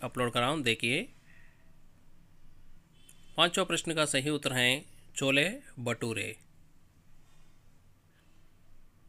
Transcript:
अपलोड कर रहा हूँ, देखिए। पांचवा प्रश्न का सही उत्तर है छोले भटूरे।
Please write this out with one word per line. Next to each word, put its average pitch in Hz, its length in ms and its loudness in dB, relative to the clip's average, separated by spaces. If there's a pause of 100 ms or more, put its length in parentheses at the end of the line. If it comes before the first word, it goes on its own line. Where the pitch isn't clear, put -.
अपलोड 123 280 -2
कर 123 80 2
रहा 120 100 4
हूँ, 156 120 0
देखिए। 120 480 0 (2250)
पांचवा 170 260 4
प्रश्न 165 300 -2
का 156 120 2
सही 139 240 0
उत्तर 147 240 -2
है 127 320 4 (300)
छोले 139 340 4 (300)
भटूरे। 113 580 -4 (2750)